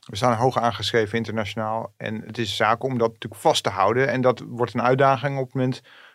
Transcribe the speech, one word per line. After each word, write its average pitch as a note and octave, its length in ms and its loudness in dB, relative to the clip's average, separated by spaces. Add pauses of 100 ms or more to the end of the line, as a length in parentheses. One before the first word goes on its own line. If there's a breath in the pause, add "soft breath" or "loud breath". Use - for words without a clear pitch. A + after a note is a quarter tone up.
We - 100 -12
staan A#2 200 2
hoog B2 220 2
aangeschreven A2+ 600 0
internationaal A2 800 -4
en A2 300 -8
het A2+ 120 -12
is G#2+ 180 -4
zaak A2+ 260 2
om C3 160 -2
dat A2+ 140 2
natuurlijk - 300 -14
vast - 200 2
te A#2+ 80 0
houden. G#2+ 380 2
En B2+ 120 0
dat B2+ 280 2
wordt A#2+ 260 -4
een A#2+ 80 0
uitdaging C3+ 560 2
op C3 60 -2
het B2+ 100 -20
moment C3 280 0 (320 loud breath)